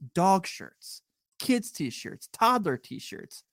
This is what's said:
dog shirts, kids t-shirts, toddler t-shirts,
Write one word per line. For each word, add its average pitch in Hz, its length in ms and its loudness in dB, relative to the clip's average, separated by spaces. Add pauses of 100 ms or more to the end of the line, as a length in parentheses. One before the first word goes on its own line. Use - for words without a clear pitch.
(140)
dog 185 320 4
shirts, - 560 -14 (380)
kids 240 320 0
t-shirts, - 600 -8
toddler 220 440 2
t-shirts, - 640 -14 (100)